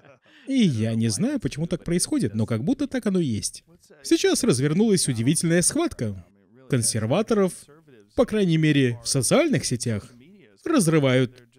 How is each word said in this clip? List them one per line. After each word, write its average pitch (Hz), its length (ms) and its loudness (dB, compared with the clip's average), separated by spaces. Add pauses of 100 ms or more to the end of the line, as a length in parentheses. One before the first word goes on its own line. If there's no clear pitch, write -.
(480)
И 269 100 -2
я 113 380 2
не 113 140 0
знаю, 233 300 -2
почему 147 280 -6
так - 160 -6
происходит, 175 500 -2
но 110 140 -2
как 113 160 -4
будто 262 240 -2
так - 180 -6
оно 190 140 -2
и 165 60 -2
есть. 104 380 -6 (380)
Сейчас 330 420 0
развернулась 175 640 2
удивительная 151 540 0
схватка 117 640 -4 (440)
консерваторов, 151 840 0 (600)
по 254 100 2
крайней 190 320 2
мере, 139 460 2
в - 40 -10
социальных 190 560 2
сетях, 113 480 -4 (540)
разрывают 151 800 2 (160)